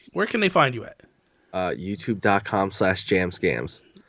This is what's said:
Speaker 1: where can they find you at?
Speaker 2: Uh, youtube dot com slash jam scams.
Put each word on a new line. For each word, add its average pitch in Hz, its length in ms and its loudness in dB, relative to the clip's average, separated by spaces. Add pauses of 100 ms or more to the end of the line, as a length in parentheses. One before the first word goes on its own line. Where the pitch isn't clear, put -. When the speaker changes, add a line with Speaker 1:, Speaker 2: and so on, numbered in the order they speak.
(120)
Speaker 1:
where - 160 -2
can 220 140 -2
they 196 80 4
find 143 260 2
you 113 80 -10
at? - 180 -18 (520)
Speaker 2:
Uh, 92 160 -2
youtube 98 500 -4
dot 98 240 4
com 98 280 0
slash 95 340 0
jam 92 260 2
scams. 64 500 -4 (280)